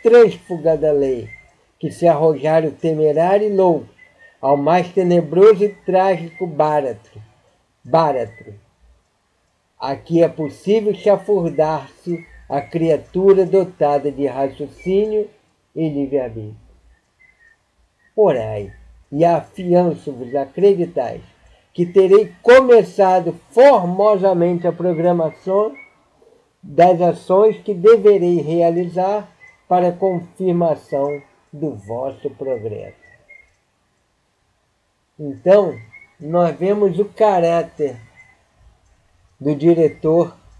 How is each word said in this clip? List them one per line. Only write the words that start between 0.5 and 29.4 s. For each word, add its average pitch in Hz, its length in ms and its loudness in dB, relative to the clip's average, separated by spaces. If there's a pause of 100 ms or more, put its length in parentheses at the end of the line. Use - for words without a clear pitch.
da 151 100 0
lei, 131 380 -2 (500)
que 156 120 -8
se - 160 -2
arrojaram 156 640 0
temerário 160 760 0
e 208 80 -4
louco 175 320 0 (540)
ao 139 160 0
mais 165 360 0
tenebroso 180 720 2
e 208 40 2
trágico 185 800 -4
báratro, 147 720 -4 (640)
báratro. 127 720 -4 (1200)
Aqui 139 440 -2
é 160 60 4
possível 202 640 -4
chafurdar-se 170 1300 -4 (220)
a 143 120 -6
criatura 180 880 0
dotada 151 640 -2
de 139 160 -6
raciocínio 180 1040 -4 (440)
e 160 140 -4
livre-arbítrio. 127 680 -6 (1600)
Orai, 107 560 -2 (400)
e 147 120 0
afianço-vos, 170 1080 -2
acreditais, 143 880 -2 (500)
que 175 140 -4
terei 190 460 4 (100)
começado 202 960 4 (120)
formosamente 185 1160 2
a 165 60 -2
programação 175 1040 -2 (880)
das 165 380 2
ações 185 580 2
que - 140 -8
deverei 190 680 4
realizar 170 920 -2 (360)